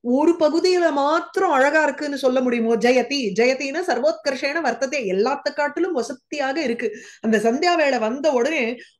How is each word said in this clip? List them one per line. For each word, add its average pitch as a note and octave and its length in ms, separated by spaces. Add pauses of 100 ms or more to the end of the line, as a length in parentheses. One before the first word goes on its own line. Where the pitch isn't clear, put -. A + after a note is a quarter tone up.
ஒரு C#4+ 380
பகுதியில E4+ 520
மாத்திரம் E4 600
அழகா D4 320
இருக்குன்னு C#4+ 340
சொல்ல C4 240
முடியுமோ? A#3 340
ஜெயதி, A#3+ 640
ஜெயதினா C4+ 480
சர்வோத்கர்ஷேன C#4+ 760
வர்த்ததே, C4 360 (100)
எல்லாத்த C4+ 440
காட்டிலும் D#4+ 440
வசத்தியாக C4+ 600
இருக்கு. A#3 340 (280)
அந்த A3 180
சந்தியா C#4+ 380
வேளை C#4 240
வந்த C4 320
உடனே B3 460 (220)